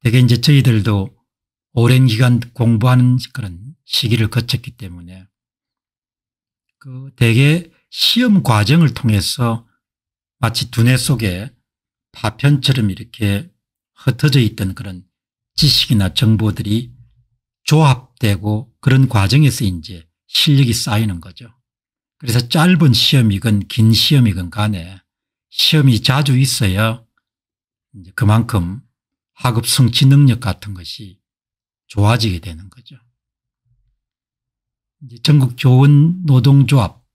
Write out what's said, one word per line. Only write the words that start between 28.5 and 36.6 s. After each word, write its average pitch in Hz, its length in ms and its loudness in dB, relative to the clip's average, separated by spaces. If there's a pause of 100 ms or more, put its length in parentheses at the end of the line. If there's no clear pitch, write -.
학업 117 340 -4
성취 123 380 0
능력 135 340 4
같은 101 340 -8
것이 90 460 -18 (680)
좋아지게 107 520 -2
되는 85 300 -16
거죠. - 260 -20 (2000)
이제 120 180 -20
전국 139 360 0
교원 143 680 2
노동조합 135 760 2 (120)